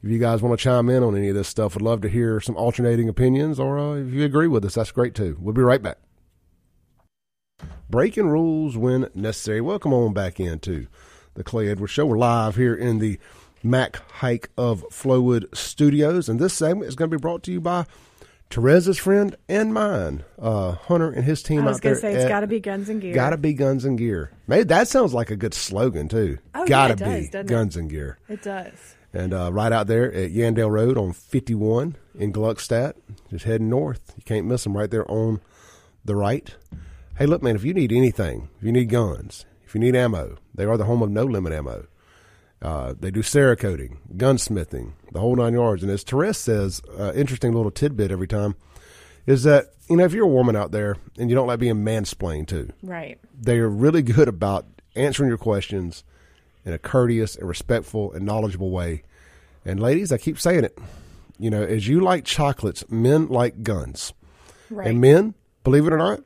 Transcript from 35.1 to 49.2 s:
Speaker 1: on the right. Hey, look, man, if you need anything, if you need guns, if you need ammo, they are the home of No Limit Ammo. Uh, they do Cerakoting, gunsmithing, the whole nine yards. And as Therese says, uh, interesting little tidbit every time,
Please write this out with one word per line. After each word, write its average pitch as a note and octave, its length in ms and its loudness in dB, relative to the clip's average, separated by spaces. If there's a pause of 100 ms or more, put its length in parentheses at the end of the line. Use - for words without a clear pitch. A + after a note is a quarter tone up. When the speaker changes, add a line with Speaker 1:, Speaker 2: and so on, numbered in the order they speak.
Speaker 1:
on A2 300 0 (640)
the G#2 120 -2
right. G#2 380 -2 (600)
Hey, C#3+ 100 2
look, E3 180 2
man, A#2+ 100 2
if G2 100 -2
you D#3 80 -2
need C3+ 200 2
anything, G2 560 0 (100)
if G#2 60 -14
you A2 80 0
need A#2+ 160 2
guns, G#2 580 -2 (180)
if - 100 -20
you A2 60 -2
need B2 140 4
ammo, A2+ 420 0 (160)
they F#2 120 -4
are A2 120 0
the G#2+ 80 0
home A#2 160 2
of G#2 100 0
No G#2+ 140 0
Limit F#2+ 280 -2
Ammo. C2 340 -8 (800)
Uh, C2+ 340 -6
they F#2+ 120 -6
do G#2 100 -2
Cerakoting, G#2 800 2 (180)
gunsmithing, F#2 760 -2 (200)
the E2+ 80 -6
whole A#2+ 160 2
nine A#2 160 2
yards. A2+ 300 0
And G2 100 -2
as G2+ 100 -4
Therese E3 360 -2
says, G2+ 420 -2 (180)
uh, G2 160 -4
interesting B2+ 380 0
little A2+ 180 0
tidbit G#2+ 400 -2
every F#2 160 -4
time, G#2 280 -2 (720)